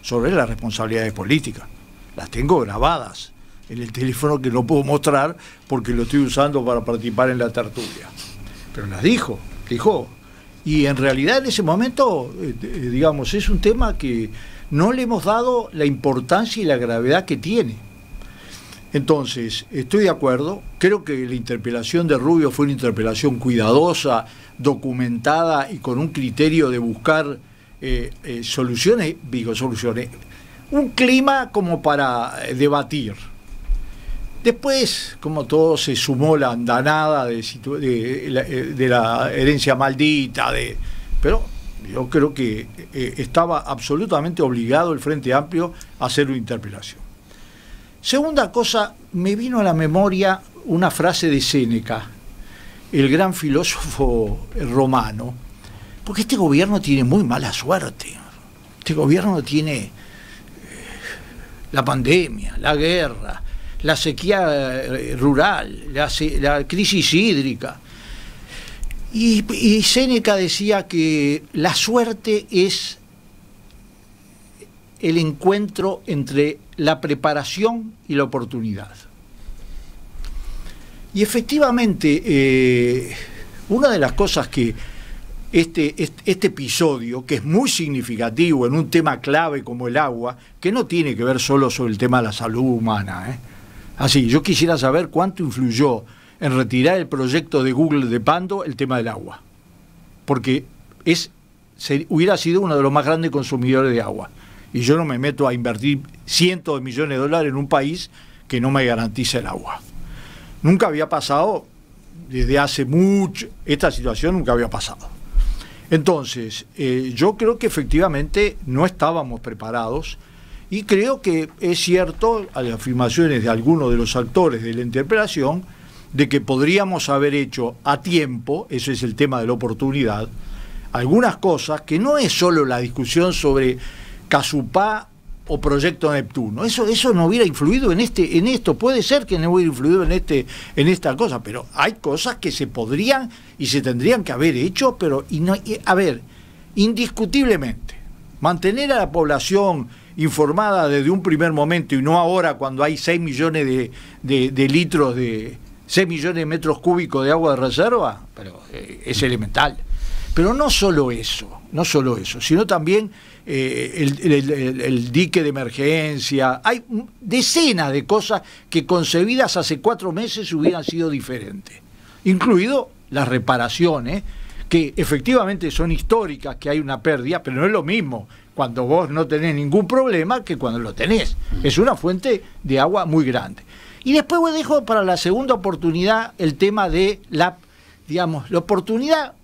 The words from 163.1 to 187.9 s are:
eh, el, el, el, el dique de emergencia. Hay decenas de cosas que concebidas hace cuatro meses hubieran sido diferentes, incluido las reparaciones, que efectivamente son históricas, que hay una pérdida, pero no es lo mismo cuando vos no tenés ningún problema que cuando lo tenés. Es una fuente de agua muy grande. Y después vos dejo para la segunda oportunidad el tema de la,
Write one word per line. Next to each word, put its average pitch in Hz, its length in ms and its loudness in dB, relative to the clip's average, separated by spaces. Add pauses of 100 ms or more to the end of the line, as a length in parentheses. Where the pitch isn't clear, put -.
eh, 131 520 -4
el, 143 360 2
el, 139 200 4
el, 131 300 -2
el 123 280 0
dique 170 320 2
de 147 60 2
emergencia. 139 1160 0
Hay 240 220 0 (360)
decenas 233 720 2
de 139 120 0
cosas 202 380 0 (280)
que 160 160 0
concebidas 185 720 2
hace 156 240 -2
cuatro 190 320 0
meses 208 400 -6
hubieran 160 320 0
sido 165 260 -2
diferentes, 123 640 -8 (480)
incluido 208 640 4 (200)
las 135 160 0
reparaciones, 127 960 0 (460)
que 160 280 2
efectivamente 185 720 0
son 165 200 0
históricas, 165 640 0
que - 120 -6
hay 147 100 2
una 135 220 -4
pérdida, 151 420 0
pero 127 140 -6
no 151 100 2
es 208 60 2
lo 196 100 2
mismo 139 460 -4 (260)
cuando 127 300 -2
vos 156 240 2
no 156 180 -2
tenés 151 280 0
ningún 147 340 2
problema 240 560 2
que 165 120 -4
cuando 117 220 -2
lo 110 140 -6
tenés. 165 440 0 (260)
Es 139 160 2
una 220 180 4
fuente 190 480 0 (180)
de 135 160 0
agua 175 280 2
muy 156 180 4
grande. 123 380 -4 (420)
Y 254 80 2
después 311 280 4
vos 330 120 2
dejo 302 320 0
para 214 180 2
la 185 140 2
segunda 240 380 0
oportunidad 185 840 0
el 156 180 0
tema 202 340 2
de 190 300 0 (100)
la, 175 260 2 (500)